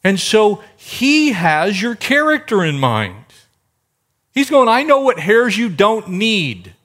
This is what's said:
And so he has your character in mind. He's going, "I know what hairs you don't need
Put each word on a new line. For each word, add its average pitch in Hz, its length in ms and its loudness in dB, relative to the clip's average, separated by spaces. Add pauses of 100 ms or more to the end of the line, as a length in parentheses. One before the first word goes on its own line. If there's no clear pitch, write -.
And 190 160 2
so 214 420 2 (140)
he 294 560 0
has 175 500 0
your 233 140 -4
character 294 680 0
in 147 140 -2
mind. 107 460 -2 (1080)
He's 269 180 -2
going, 262 180 4
"I 247 160 2
know 285 160 2
what 262 180 0
hairs 214 380 2
you 233 120 -2
don't 202 420 0
need 165 640 -4 (100)